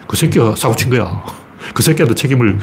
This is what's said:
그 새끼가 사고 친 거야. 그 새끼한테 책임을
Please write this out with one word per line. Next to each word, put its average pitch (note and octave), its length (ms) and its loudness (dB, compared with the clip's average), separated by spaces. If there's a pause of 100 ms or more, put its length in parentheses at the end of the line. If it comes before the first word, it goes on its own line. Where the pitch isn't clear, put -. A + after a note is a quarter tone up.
그 - 80 -6
새끼가 B2 400 2
사고 B2 200 0
친 - 140 -2
거야. G2+ 340 -2 (500)
그 A#2+ 100 0
새끼한테 D3 320 2
책임을 A#2+ 480 0